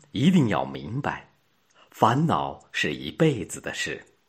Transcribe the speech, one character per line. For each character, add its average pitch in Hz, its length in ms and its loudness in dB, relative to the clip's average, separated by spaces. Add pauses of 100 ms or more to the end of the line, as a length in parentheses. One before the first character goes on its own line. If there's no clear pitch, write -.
(120)
一 139 200 4
定 151 180 6
要 67 160 0
明 104 360 -8
白， - 280 -6 (640)
烦 127 360 2
恼 69 440 -2
是 - 220 -2
一 67 180 -8
辈 127 340 0
子 - 140 -12
的 - 140 -8
事， - 320 -6 (240)